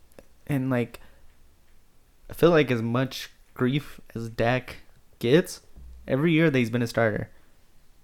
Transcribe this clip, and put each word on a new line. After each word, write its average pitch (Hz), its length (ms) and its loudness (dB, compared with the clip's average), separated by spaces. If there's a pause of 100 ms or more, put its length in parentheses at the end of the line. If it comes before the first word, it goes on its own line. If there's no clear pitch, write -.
(460)
And, 131 240 -2
like, 120 300 -4 (1300)
I - 40 -14
feel 165 160 4
like 151 200 4
as 120 120 0
much 123 480 -4 (240)
grief 127 460 -2 (140)
as 113 140 -10
Dak 117 480 -2 (420)
gets, 139 420 2 (460)
every 147 260 0
year 160 180 4
that 131 80 2
he's 117 120 0
been 120 120 -2
a 117 40 -2
starter, 113 440 -2 (720)